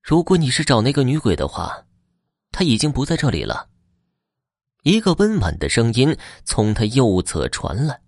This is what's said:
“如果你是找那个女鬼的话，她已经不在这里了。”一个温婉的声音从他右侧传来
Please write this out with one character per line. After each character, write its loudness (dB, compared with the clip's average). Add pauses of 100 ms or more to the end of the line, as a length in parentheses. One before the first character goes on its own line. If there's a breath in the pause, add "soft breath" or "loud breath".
“如 2
果 2
你 2
是 -2
找 4
那 2
个 2
女 2
鬼 2
的 -4
话， -10 (680)
她 -4
已 4
经 0
不 -4
在 -2
这 0
里 -4
了。” -8 (1120)
一 2
个 0
温 2
婉 -2
的 -4
声 0
音 2 (300 loud breath)
从 0
他 0
右 2
侧 -4
传 -6 (120)
来 -6